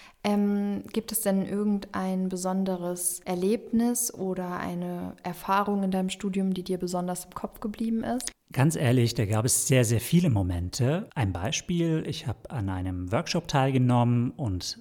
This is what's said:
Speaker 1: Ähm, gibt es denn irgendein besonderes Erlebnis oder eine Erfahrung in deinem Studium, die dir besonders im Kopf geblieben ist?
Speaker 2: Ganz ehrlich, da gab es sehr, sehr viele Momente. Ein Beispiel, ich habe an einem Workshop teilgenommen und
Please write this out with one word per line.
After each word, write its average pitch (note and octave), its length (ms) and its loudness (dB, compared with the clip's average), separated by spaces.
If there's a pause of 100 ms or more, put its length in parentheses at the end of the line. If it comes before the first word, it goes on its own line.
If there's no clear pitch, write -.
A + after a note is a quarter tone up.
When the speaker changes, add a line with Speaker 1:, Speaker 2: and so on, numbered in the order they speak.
(220)
Speaker 1:
Ähm, G3+ 600 0 (100)
gibt A3 200 -4
es - 100 -4
denn F#3+ 240 0
irgendein F#3+ 840 -2
besonderes F#3 920 -2
Erlebnis A3+ 920 0
oder F3+ 460 -4
eine F3 640 -6
Erfahrung G3 600 0
in F#3+ 80 0
deinem F#3 200 0
Studium, F#3+ 420 -2
die F3+ 100 -4
dir F#3 140 -4
besonders F3+ 480 -4
im - 80 -20
Kopf - 280 -10
geblieben A3+ 440 -2
ist? B3 260 -2 (220)
Speaker 2:
Ganz D3+ 240 4
ehrlich, A#2+ 380 4
da A2 120 0
gab G#2+ 180 2
es - 240 2
sehr, B2+ 160 6
sehr A2 160 4
viele F3 280 4
Momente. G2+ 840 0
Ein G2+ 180 0
Beispiel, D#3+ 760 0
ich - 200 -6
habe - 240 -8
an G2+ 180 -2
einem F#2 440 -4
Workshop E3 360 -2
teilgenommen B2 840 4
und G2 480 -6